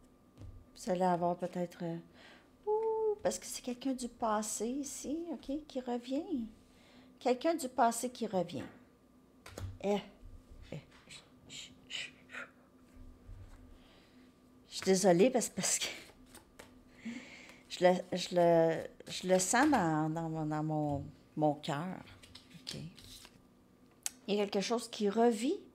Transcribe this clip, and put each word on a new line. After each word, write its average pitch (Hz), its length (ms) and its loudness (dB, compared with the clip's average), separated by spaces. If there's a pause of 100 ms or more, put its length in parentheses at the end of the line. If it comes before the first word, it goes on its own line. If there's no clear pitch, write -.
(760)
Vous - 160 -6
allez 180 120 2
avoir 175 340 2
peut-être, 175 460 -6
euh, 170 160 -6 (680)
ouh, 440 560 0
parce - 160 -2
que - 60 -16
c'est - 160 -10
quelqu'un 247 320 -4
du 247 160 -6
passé 214 580 -2
ici, 262 520 -6 (140)
OK, 277 360 -8
qui 262 120 -6
revient. 247 680 -4 (720)
Quelqu'un 254 340 2
du 262 140 -4
passé 240 400 2
qui 247 180 -6
revient. 175 380 -2 (1160)
Eh, 202 160 2 (720)
eh, 156 80 -10 (260)
je, - 120 -18 (280)
je, - 220 -16 (220)
je, - 180 -8 (2500)
je - 60 -18
suis - 120 -8
désolée 185 420 8
parce, 254 220 0
parce - 280 0
que... - 100 -2 (1800)
Je - 160 -4
le, 180 100 10 (180)
je 180 220 -4
le, 165 520 6 (220)
je - 180 -8
le 185 120 6
sens 240 300 4
dans, 160 400 4
dans 165 200 -4
mon, 160 180 -2
dans 151 160 -2
mon, 151 420 0 (320)
mon 151 180 2
cœur. 151 420 -6 (640)
Ok. - 160 -12 (1500)
Il 190 100 0
y 208 40 2
a 202 60 2
quelque 196 140 0
chose 233 280 -2
qui 208 200 -2
revit 233 500 4 (160)